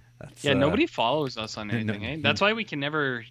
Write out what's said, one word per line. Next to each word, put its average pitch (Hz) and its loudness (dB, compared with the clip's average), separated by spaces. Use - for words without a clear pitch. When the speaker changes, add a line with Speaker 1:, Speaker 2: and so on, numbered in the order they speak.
Speaker 1:
That's, - -14
Speaker 2:
Yeah, 143 2
Speaker 1:
uh, 135 6
Speaker 2:
nobody 170 4
follows 127 0
us 110 -6
on 107 -6
Speaker 1:
<laughs> - -8
no, 107 -2
Speaker 2:
anything, 107 -4
eh? 131 -6
Speaker 1:
no. 156 -8
Speaker 2:
That's 143 4
why 208 4
we 226 -4
can 160 -6
never 139 -2